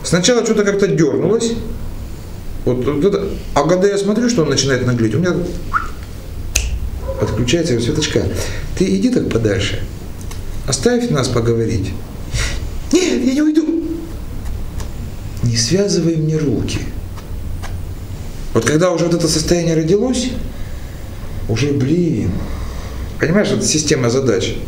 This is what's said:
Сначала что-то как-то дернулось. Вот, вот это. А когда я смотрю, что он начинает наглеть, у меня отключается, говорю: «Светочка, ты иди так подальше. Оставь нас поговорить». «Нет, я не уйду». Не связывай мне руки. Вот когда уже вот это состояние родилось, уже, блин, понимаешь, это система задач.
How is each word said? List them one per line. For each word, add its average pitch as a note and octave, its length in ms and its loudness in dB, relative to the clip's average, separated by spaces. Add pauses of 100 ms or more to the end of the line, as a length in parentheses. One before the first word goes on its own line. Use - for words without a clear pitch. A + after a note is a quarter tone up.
Сначала G#3+ 400 4
что-то G#3 200 4
как-то G3 220 4
дернулось. E3 640 2 (1120)
Вот, B2 220 2
вот D3 180 2
это. G3 200 2 (300)
А C#3+ 140 4
когда F#3 200 4
я G3 100 2
смотрю, A3 320 2
что E3 120 2
он C#3+ 60 2
начинает B2 380 2
наглеть, A2+ 280 2
у D3+ 40 2
меня F3+ 160 2 (1900)
отключается, B2 540 0
говорю: A#2 180 0
«Светочка, - 300 0 (560)
ты F#3 60 4 (120)
иди A3+ 140 2
так B2+ 180 2
подальше. G#2 520 2 (840)
Оставь A#3 440 2
нас C#3 180 2
поговорить». A2+ 600 0 (1000)
«Нет, D4 340 2
я C4 80 4
не D4+ 80 2
уйду». D#4 220 4 (1800)
Не A2+ 120 2
связывай E3+ 600 2
мне D#3 200 2
руки. C#3 420 0 (1800)
Вот - 100 2
когда D#3+ 260 4
уже E3+ 160 2
вот E3+ 80 4
это D#3+ 140 2
состояние D#3+ 480 2
родилось, G#3 540 2 (1200)
уже, A#2 240 0
блин, C3 580 2 (920)
понимаешь, F3+ 300 4
это - 140 0
система C#3+ 460 2
задач. A#2 440 2 (140)